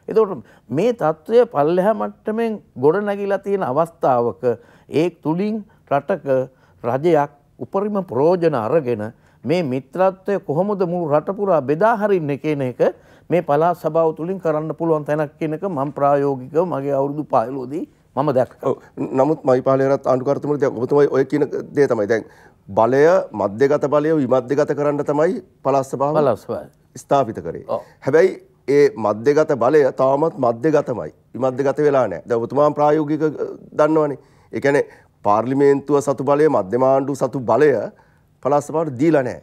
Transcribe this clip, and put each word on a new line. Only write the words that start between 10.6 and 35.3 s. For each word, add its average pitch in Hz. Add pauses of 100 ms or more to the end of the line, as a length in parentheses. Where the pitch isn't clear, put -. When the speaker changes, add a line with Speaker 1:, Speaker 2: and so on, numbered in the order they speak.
Speaker 1:
මුළු 175
රට 151
පුරා 190
බෙදා 160
හරින්නේ 180
කියන 147
එක 127 (480)
මේ 151
පළාත් 165
සභාව 160
තුලින් 180
කරන්න 156
පුළුවන් 156
තැනක් 147
කියන 156
එක 151
මම 151
ප්‍රායෝගිකව 143
මගේ 139
අවුරුදු 143
පහළොවදී 135 (280)
මම 143
දැක්කා. 127
Speaker 2:
ඔව්. 135 (180)
නමුත් 143
මහිපාලයරත් 135
ආණ්ඩුකාරතුමනි 135
දැන් 131
ඔබතුමයි 139
ඔය 131
කියන 147 (240)
දේ 139
තමයි. 110
දැන් 110 (420)
බලය 113 (280)
මධ්‍යගත 113
බලය 147
විමධ්‍යගත 135
කරන්න 143
තමයි 156 (240)
පළාත් 135
සභාව 139
Speaker 1:
පළාත් 139
සභාව. - (300)
Speaker 2:
ස්ථාපිත 113
කරේ. 82
Speaker 1:
ඔව්. 113 (160)
Speaker 2:
හැබැයි 165 (340)
ඒ 143
මධ්‍යගත 120
බලය 135 (100)
තාමත් 139
මධ්‍යගතමයි. 123 (200)
විමධ්‍යගත 131
වෙලා 139
නෑ. 87
දැන් 117
ඔබතුමාම 139
ප්‍රායෝගික, 147
අ, 156 (440)
දන්නවනේ. 151 (360)
ඒ 113
කියන්නේ 139 (340)
පාර්ලිමේන්තුව 135